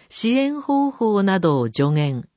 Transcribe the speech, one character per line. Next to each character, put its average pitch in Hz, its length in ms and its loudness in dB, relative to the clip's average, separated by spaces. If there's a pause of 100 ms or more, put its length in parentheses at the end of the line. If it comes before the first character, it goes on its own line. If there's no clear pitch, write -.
支 - 220 -4
援 277 300 0
方 277 300 0
法 214 320 0
な 190 180 2
ど 151 200 2
を 120 60 0
助 139 260 0
言。 143 440 -2